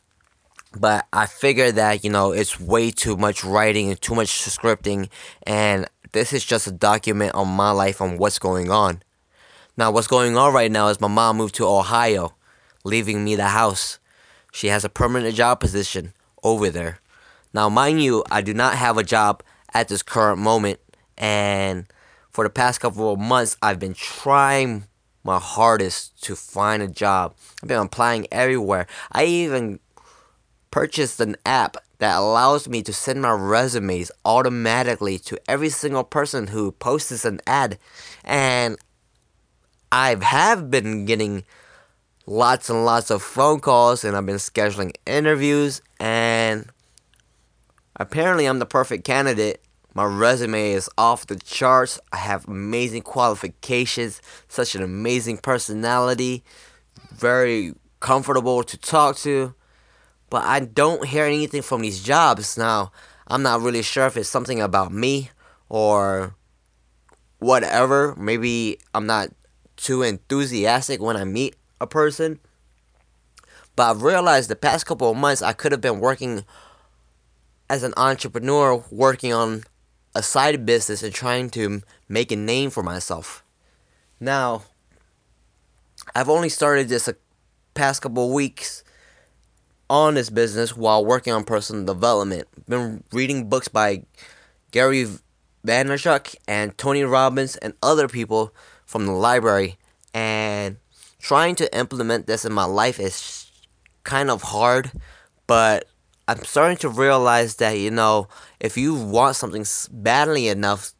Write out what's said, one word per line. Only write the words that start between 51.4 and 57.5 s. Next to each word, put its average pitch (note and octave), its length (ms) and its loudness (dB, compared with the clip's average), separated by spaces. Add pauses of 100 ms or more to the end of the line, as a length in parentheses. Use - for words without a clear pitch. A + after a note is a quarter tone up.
I - 40 -6
have G2 300 -6
amazing A2 540 -6
qualifications, A#2+ 1200 -2 (260)
such - 260 -4
an F#2+ 100 -6
amazing A2 560 -4
personality, B2 1080 -2 (680)
very A#2 600 0 (260)